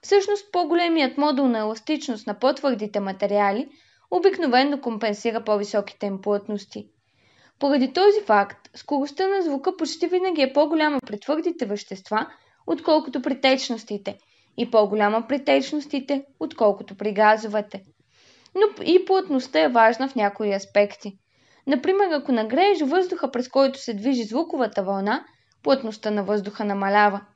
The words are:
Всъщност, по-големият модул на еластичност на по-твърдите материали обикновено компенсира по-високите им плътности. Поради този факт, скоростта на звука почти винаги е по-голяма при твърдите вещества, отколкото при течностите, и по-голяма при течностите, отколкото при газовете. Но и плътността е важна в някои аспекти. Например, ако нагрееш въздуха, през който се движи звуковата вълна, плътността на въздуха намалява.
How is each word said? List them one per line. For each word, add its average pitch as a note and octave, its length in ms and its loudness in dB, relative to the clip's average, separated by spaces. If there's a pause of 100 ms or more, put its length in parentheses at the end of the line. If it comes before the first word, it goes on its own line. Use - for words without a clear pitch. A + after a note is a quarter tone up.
Всъщност, G4+ 500 0
по-големият E4 640 0
модул C#4+ 300 2
на A#3 120 0
еластичност A3 680 -6
на G3+ 120 -8
по-твърдите A3 600 0
материали G3 720 -2 (420)
обикновено C#4+ 720 2
компенсира A3+ 640 -4
по-високите G#3 640 -2
им G3 160 -6
плътности. G#3 680 -6 (720)
Поради C4+ 340 2
този G4+ 320 4
факт, G3+ 500 0
скоростта C#4+ 520 -4
на G4 140 0
звука E4 360 -2
почти E4 300 -4
винаги F4+ 340 0
е C4 120 0
по-голяма D4+ 520 2
при G#3 140 -10
твърдите E4 460 -4
вещества, G#3 600 -6 (400)
отколкото D#4 540 0
при C4 200 -4
течностите, A#3 760 -2 (400)
и A#3 140 -4
по-голяма G#3+ 560 2
при C#4 160 -2
течностите, C#4 840 -2 (140)
отколкото G#3 580 -2
при G#3 160 -4
газовете. G#3+ 680 0 (720)
Но G#4 300 0
и F4+ 200 4
плътността D#4+ 540 0
е D#4 100 4
важна A#3 400 4
в - 60 -10
някои G3+ 380 -2
аспекти. G3+ 640 -2 (500)
Например, F4+ 440 0
ако C#4+ 200 -2
нагрееш C#4 500 2
въздуха, E4+ 500 0
през B3 180 -6
който C4+ 300 2
се A#3 140 -8
движи A#3 300 -2
звуковата A#3+ 600 -4
вълна, G3 420 -4 (380)
плътността A3+ 480 -2
на G#3 120 -2
въздуха G#3 420 -4
намалява. G3+ 560 2 (140)